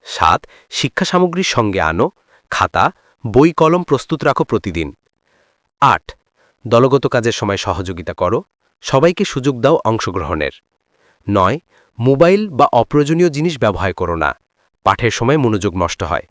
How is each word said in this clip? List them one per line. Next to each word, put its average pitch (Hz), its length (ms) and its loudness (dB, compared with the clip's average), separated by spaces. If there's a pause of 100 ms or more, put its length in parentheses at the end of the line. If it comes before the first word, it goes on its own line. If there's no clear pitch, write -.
সাত, 82 360 0 (280)
শিক্ষা - 360 -4
সামগ্রীর 180 500 0
সঙ্গে 101 260 0
আনো, 85 280 0 (420)
খাতা, 95 400 0 (360)
বই, 139 260 4
কলম 165 300 2
প্রস্তুত 147 400 -4
রাখো 147 200 0
প্রতিদিন। 85 500 -4 (880)
আট, 120 340 0 (520)
দলগত 127 400 2
কাজের 117 240 0
সময় 101 260 -4
সহযোগিতা 87 560 -6
করো, 98 300 -2 (380)
সবাইকে 170 440 0
সুযোগ 131 360 -4
দাও 139 140 4 (100)
অংশগ্রহণের। 87 680 -4 (760)
নয়, 101 300 2 (400)
মোবাইল 165 500 2
বা 139 220 2
অপ্রয়োজনীয় 147 580 2
জিনিস 151 280 -4
ব্যবহার 95 360 -2
করো 87 220 -4
না, 76 160 -2 (540)
পাঠের 101 260 2
সময় 135 260 0
মনোযোগ 101 400 0
নষ্ট 87 260 -4
হয়। 85 280 -6